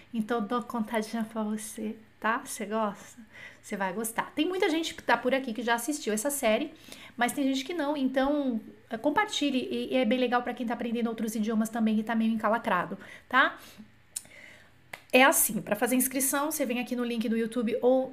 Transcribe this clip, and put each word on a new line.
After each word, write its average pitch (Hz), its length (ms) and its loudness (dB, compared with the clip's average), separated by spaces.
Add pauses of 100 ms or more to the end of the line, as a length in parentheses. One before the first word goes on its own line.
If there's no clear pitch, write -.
(120)
Então, 233 300 -2
dou 240 200 -2
contadinha 226 600 -4
pra 220 220 -4
você, 214 500 -6 (240)
tá? 233 260 -2
Você - 220 -8
gosta? 214 540 -4 (420)
Você - 140 -8
vai 185 160 -2
gostar. - 420 -4
Tem 311 140 0
muita 370 200 2
gente 330 240 0
que - 100 -14
tá 233 140 4
por 247 160 0
aqui 262 200 0
que 233 100 -6
já 233 120 2
assistiu 233 380 -2
essa 214 180 0
série, 254 420 0 (440)
mas 240 140 2
tem 285 140 0
gente 269 200 2
que 359 100 -6
não. 302 220 0
Então, 269 640 0 (300)
é, 220 80 -6
compartilhe. 294 720 0
E, 240 220 -4
e 254 40 2
é 254 80 4
bem 254 140 4
legal 247 240 2
pra 247 100 -6
quem 240 140 -6
tá 240 80 -2
aprendendo 233 320 -2
outros 226 300 -4
idiomas 220 320 0
também 220 280 2
e 220 60 2
tá 226 140 -2
meio 226 160 2
encalacrado, 214 680 0 (300)
tá? 269 280 4 (1600)
É 254 100 8
assim, 277 400 4
pra - 140 -2
fazer 240 180 2
inscrição, 277 560 0
você 285 160 -2
vem 247 140 -2
aqui 247 160 -4
no 247 80 -2
link 233 240 -2
do 226 80 2
YouTube 226 440 0
ou, 262 320 4